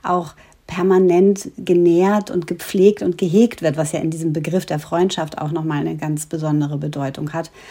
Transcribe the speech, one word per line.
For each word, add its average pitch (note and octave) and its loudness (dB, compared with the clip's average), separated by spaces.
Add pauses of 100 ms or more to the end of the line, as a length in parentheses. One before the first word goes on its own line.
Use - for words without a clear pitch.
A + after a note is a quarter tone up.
auch F3 -4 (320)
permanent F#3 4
genährt F3+ 2
und E3+ -4
gepflegt G3 2
und F3+ -2
gehegt G3+ 2
wird, D3+ 0
was D3+ -2
ja D#3+ -4
in D#3+ -2
diesem D#3+ -2
Begriff D#3+ -2
der D3+ -4
Freundschaft E3+ -2
auch D3+ -6
nochmal D#3 -4
eine D#3+ -4
ganz D3+ -4
besondere D3+ -2
Bedeutung D3 -6
hat, E3 -8 (200)